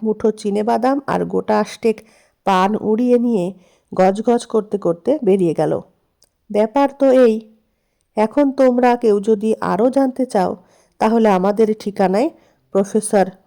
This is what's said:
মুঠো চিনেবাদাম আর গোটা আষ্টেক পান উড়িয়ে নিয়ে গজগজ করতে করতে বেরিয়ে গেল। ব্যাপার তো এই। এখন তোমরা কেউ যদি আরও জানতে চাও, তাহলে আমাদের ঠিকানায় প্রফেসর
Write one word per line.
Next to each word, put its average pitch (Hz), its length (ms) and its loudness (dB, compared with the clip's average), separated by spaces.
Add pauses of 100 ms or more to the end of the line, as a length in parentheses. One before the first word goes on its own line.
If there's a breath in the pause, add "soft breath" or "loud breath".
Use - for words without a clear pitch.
মুঠো 214 280 -2
চিনেবাদাম 220 760 -2
আর 180 180 -2
গোটা 190 360 -2
আষ্টেক - 460 -4 (380 soft breath)
পান 196 360 0
উড়িয়ে 247 380 0
নিয়ে 208 360 -2 (400 soft breath)
গজগজ 220 520 0
করতে 208 320 -4
করতে 196 460 -2
বেরিয়ে 185 300 2
গেল। 151 260 -2 (720)
ব্যাপার 220 360 0 (100)
তো 269 120 4
এই। 233 440 2 (600)
এখন 262 360 0
তোমরা 247 440 2
কেউ 208 240 2
যদি 214 400 0
আরও 180 300 0
জানতে 262 360 -2
চাও, 190 300 -2 (420 soft breath)
তাহলে 220 300 2
আমাদের 202 500 2
ঠিকানায় 202 520 -2 (400 soft breath)
প্রফেসর 196 560 0 (200)